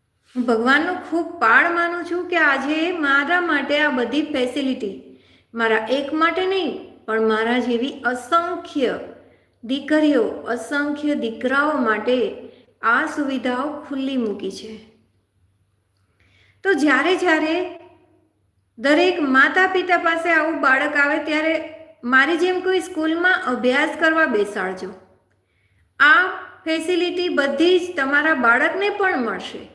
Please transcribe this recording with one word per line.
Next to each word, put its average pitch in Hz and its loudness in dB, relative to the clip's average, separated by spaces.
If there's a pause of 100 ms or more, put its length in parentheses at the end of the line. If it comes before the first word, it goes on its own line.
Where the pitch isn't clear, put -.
(360)
હું 247 -2
ભગવાનનો 262 2
ખૂબ - -4
પાળ 269 4
માનું 339 -2
છું 349 -6
કે 349 -2
આજે 311 0
મારા 294 0
માટે 294 0
આ 302 2
બધી 247 0
ફેસિલિટી, 262 -4 (340)
મારા 220 0
એક 277 -2
માટે 330 0
નહીં, 370 -4
પણ 220 0
મારા 220 0
જેવી 240 -2
અસંખ્ય 294 -2 (640)
દીકરીઓ, 277 2
અસંખ્ય 294 -4
દીકરાઓ 262 -2
માટે 226 0 (320)
આ 247 2
સુવિધાઓ 269 -4
ખુલ્લી 269 -6
મૂકી 202 -4
છે. 214 -14 (1800)
તો 392 2
જ્યારે 294 4
જ્યારે 330 0 (1000)
દરેક 339 2
માતા 294 4
પિતા 359 0
પાસે 339 0
આવું 311 0
બાળક 285 2
આવે, 294 2
ત્યારે 311 -2 (300)
મારી 269 4
જેમ 359 2
કોઈ 370 0
સ્કૂલમાં 330 0
અભ્યાસ 254 0
કરવા 320 2
બેસાડજો. 196 -4 (1120)
આ 320 6 (380)
ફેસિલિટી 349 0
બધી 320 2
જ - -4
તમારા 285 2
બાળકને 285 2
પણ 392 0
મળશે. 190 -6